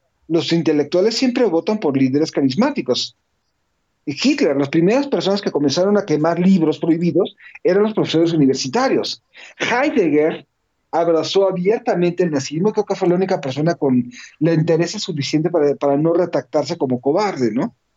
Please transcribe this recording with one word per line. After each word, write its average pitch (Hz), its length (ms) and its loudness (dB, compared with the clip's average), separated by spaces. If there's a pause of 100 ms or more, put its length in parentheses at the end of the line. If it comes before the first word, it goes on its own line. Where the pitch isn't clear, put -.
(260)
los 156 260 -2
intelectuales 170 600 0
siempre 247 300 0
votan 185 340 0
por 147 180 -2
líderes 135 360 0
carismáticos. 147 840 -2 (880)
Y 147 80 -6
Hitler, 220 440 0
las 139 120 0
primeras 202 380 2
personas 196 340 -2
que 196 120 -4
comenzaron 170 440 0
a 202 80 0
quemar 156 360 0
libros 175 380 2
prohibidos 170 580 0 (260)
eran 196 220 2
los 214 100 -2
profesores 165 380 0
universitarios. 139 880 0 (360)
Heidegger 190 880 0 (440)
abrazó 170 580 2
abiertamente 180 760 0
el 160 80 -2
nazismo, 151 400 -2
creo 208 140 -2
que 190 100 -4
fue 180 120 0
la 175 60 4
única 185 260 0
persona 143 360 -2
con 127 340 0 (300)
la 165 120 2
entereza 165 460 0
suficiente 156 520 -4
para, 147 260 2
para 143 200 0
no 160 160 2
retractarse 170 640 -2
como 127 240 -2
cobarde, 151 520 0
¿no? 120 240 -4 (200)